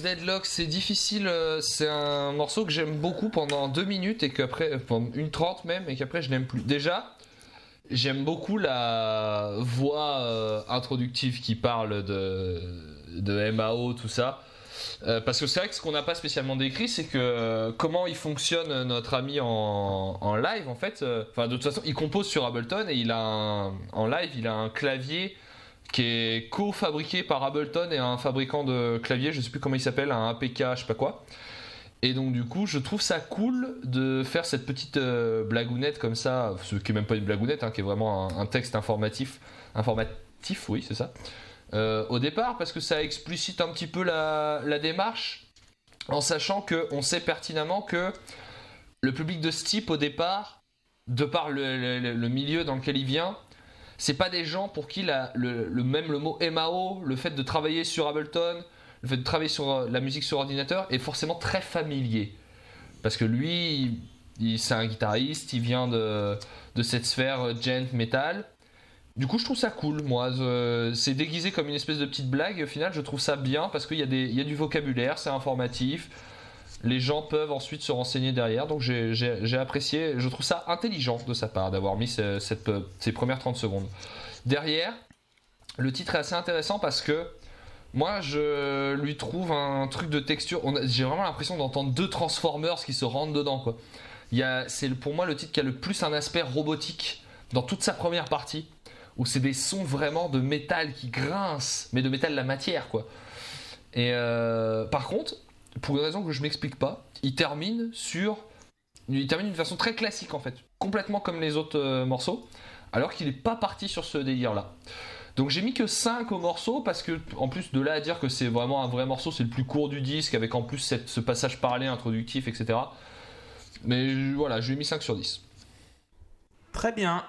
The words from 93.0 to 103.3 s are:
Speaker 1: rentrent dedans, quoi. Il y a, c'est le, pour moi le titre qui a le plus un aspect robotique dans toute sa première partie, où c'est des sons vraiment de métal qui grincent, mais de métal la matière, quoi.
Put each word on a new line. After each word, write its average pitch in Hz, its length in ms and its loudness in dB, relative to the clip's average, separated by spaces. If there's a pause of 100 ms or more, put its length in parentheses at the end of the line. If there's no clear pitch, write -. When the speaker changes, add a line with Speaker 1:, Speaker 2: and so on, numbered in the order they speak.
Speaker 1:
rentrent 143 280 0
dedans, 139 260 2
quoi. 117 180 -2 (540)
Il 117 80 4
y 127 40 4
a, 127 240 0
c'est - 200 -2
le, 127 80 0
pour 143 180 -4
moi 175 140 2
le 151 80 0
titre - 160 -8
qui - 80 2
a 139 40 4
le 131 120 0
plus 185 260 -4
un 151 120 2
aspect 151 280 0
robotique 151 840 -2 (280)
dans 165 100 4
toute - 220 -2
sa 196 100 4
première 170 320 0
partie, 156 420 -4 (480)
où 123 120 0
c'est - 120 2
des 135 140 4
sons 190 300 -2
vraiment 147 440 0
de 135 120 2
métal 147 520 2
qui 127 160 -8
grincent, 147 840 -2
mais 127 80 4
de 131 80 4
métal 143 240 2
la 135 100 0
matière, 135 460 0
quoi. 110 180 -2 (840)